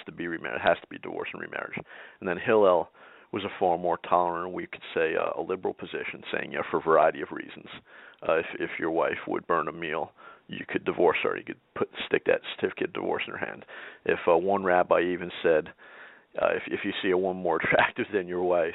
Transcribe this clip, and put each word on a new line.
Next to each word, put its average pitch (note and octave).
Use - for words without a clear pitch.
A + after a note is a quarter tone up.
to -
be E2+
remarriage, D#2
has F2
to -
be -
divorce E2+
and G1+
remarriage. -
And F#2+
then F2
Hillel G2
was G2+
a -
far F2
more F2
tolerant, F2
we E2+
could -
say, E2
uh, E2+
a -
liberal F#2
position, -
saying, C2+
you C#2+
know, D2
for E2+
a D2+
variety D#2
of -
reasons, -
uh, E2
if, D#2+
if E2
your E2
wife D#2+
would -
burn D#2+
a D2+
meal, D#2+
you -
could -
divorce F2
her. G1+
You -
could -
put, -
stick -
that -
certificate -
of -
divorce -
in -
her -
hand. G#1+
If, F2
uh, E2+
one G2
rabbi F2+
even F2
said, E2
uh, F2
if, -
if -
you G2
see F#2+
a F2+
woman F#2
more E2
<laughs> -
attractive -
than F#2
your F2+
wife, F2